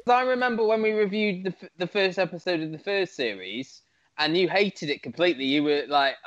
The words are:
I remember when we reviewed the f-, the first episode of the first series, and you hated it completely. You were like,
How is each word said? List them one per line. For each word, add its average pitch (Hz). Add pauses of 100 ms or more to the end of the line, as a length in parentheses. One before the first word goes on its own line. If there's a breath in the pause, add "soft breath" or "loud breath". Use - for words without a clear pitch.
I 247
remember 247
when 220
we 220
reviewed 208
the 185
f-, 185
the 180
first 190
episode 175
of 160
the 156
first 196
series, 107 (380)
and 156
you 180
hated 185
it 135
completely. 139
You 147
were 147
like, 139 (100)